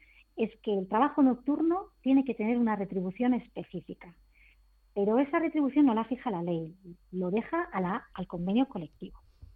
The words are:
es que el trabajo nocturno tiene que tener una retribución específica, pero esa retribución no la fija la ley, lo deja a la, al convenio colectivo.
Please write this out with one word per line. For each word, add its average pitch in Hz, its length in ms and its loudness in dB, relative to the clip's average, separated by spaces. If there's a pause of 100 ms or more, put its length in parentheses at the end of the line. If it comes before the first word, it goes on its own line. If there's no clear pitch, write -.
(360)
es 220 140 -2 (120)
que 208 160 0
el 190 80 -4
trabajo 269 360 2
nocturno 311 640 2 (160)
tiene 269 240 4
que 233 80 -2
tener 226 240 0
una 226 180 2
retribución 190 560 -2
específica, 180 840 -10 (800)
pero 208 240 2
esa 285 200 0
retribución 302 480 2
no 233 80 4
la 226 100 0
fija 254 260 -6
la 170 120 -2
ley, 165 340 -4 (340)
lo 180 200 -4
deja 233 320 -2 (100)
a 196 80 -2
la, 185 320 -2
al 185 140 -8
convenio 196 420 0
colectivo. 180 500 -14 (380)